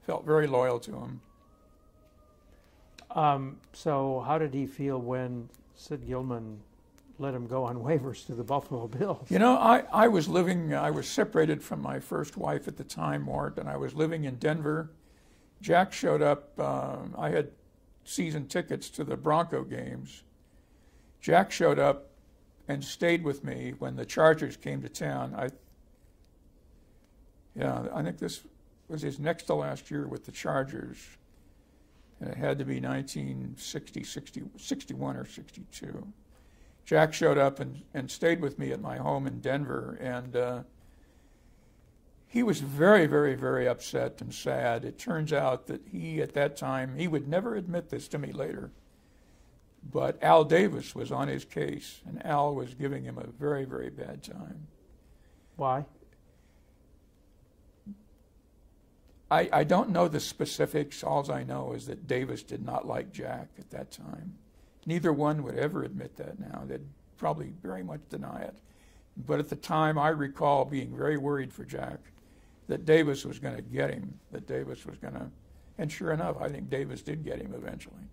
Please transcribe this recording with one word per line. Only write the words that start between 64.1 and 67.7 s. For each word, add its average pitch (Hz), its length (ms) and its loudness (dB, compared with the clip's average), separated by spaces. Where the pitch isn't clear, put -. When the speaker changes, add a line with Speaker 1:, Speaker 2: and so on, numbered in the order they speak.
Speaker 1:
Neither 160 280 2
one 147 300 2
would 123 140 -4
ever 135 280 0
admit - 320 -8
that - 220 -10
now. - 280 -10
They'd - 140 -6
probably 151 360 -2
very - 200 -6